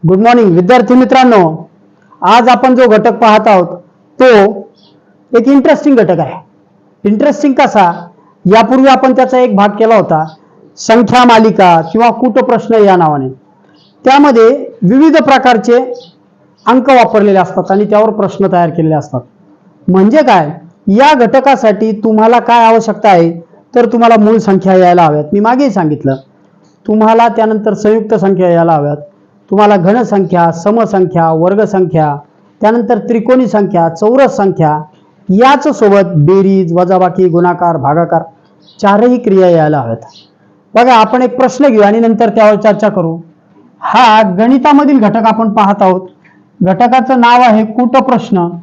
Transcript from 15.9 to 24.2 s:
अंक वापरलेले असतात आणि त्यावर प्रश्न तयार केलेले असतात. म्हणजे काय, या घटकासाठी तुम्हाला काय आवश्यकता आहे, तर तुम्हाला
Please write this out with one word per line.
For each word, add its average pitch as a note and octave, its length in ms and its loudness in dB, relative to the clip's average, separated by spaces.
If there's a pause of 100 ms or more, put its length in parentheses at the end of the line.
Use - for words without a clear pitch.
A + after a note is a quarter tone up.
अंक B3+ 240 0
वापरलेले A3 480 2
असतात F3+ 320 -4
आणि G3+ 140 0
त्यावर G#3 280 0
प्रश्न G3 400 -4
तयार F3 180 -2
केलेले D#3+ 240 -4
असतात. C3+ 260 -8 (680)
म्हणजे G3+ 340 2
काय, F#3 280 0 (400)
या C4+ 260 4
घटकासाठी A3+ 760 0 (120)
तुम्हाला A3+ 360 2
काय A#3 260 2
आवश्यकता A3+ 420 0
आहे, E3+ 220 2 (440)
तर A#3+ 180 0
तुम्हाला A#3 280 2